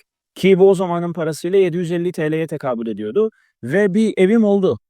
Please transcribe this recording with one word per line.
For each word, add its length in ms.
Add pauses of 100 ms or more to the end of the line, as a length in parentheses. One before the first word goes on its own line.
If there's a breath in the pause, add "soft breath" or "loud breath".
(340)
ki 240
bu 120
o 40
zamanın 380
parasıyla 460
yedi 180
yüz 160
elli 200
T 180
L'ye 160
tekabül 400
ediyordu 440 (320)
ve 320
bir 220
evim 280
oldu. 340 (120)